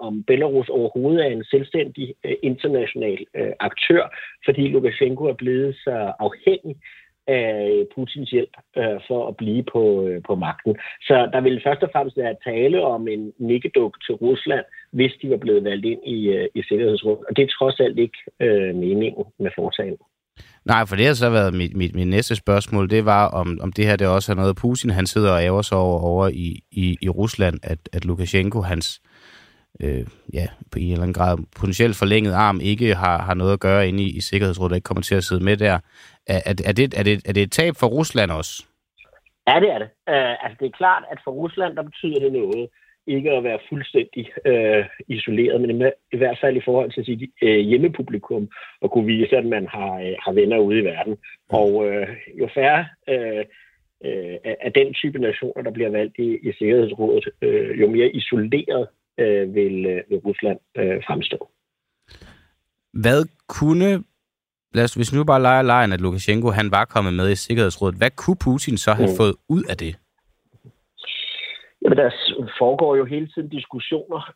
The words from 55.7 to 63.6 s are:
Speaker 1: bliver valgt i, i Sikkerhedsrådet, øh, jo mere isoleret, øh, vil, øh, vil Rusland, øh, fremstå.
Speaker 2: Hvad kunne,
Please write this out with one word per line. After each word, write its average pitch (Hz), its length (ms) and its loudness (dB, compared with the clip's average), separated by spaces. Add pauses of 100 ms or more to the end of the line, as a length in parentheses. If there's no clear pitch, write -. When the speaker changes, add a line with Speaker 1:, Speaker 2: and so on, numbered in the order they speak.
Speaker 1:
bliver 113 180 -4
valgt 107 280 -2
i, 117 200 -2 (120)
i - 80 -6
Sikkerhedsrådet, 107 720 2 (120)
øh, 113 400 0
jo 104 80 6
mere 120 200 4
isoleret, 123 800 -2 (300)
øh, 101 380 0
vil, 95 300 0
øh, 90 240 -2
vil 98 80 0
Rusland, 101 420 -4 (180)
øh, 95 300 -2
fremstå. - 420 -6 (1400)
Speaker 2:
Hvad 131 360 2 (180)
kunne, 180 560 2 (680)